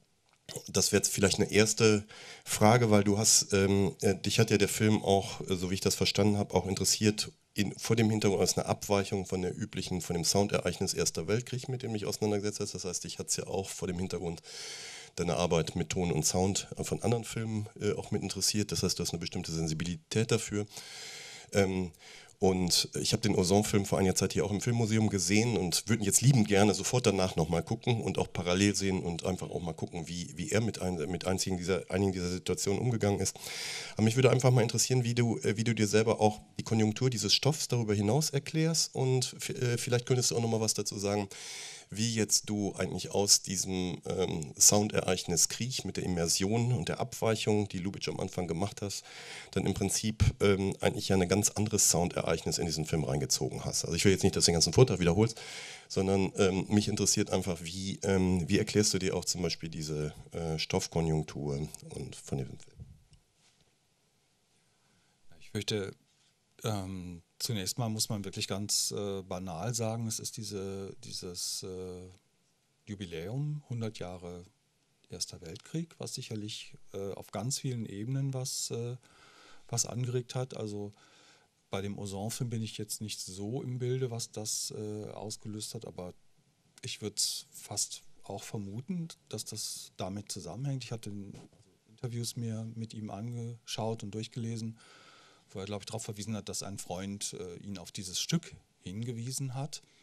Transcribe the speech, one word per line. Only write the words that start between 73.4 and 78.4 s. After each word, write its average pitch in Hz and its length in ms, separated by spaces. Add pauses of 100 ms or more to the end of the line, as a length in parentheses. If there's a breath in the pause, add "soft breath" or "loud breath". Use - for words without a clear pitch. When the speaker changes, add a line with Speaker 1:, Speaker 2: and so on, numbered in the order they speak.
Speaker 2:
hundert 113 300
Jahre 90 460 (640)
Erster - 300
Weltkrieg, - 580
was - 160
sicherlich, 110 640 (160)
äh, 98 200
auf - 180
ganz 110 260
vielen 120 260
Ebenen 131 480
was, - 380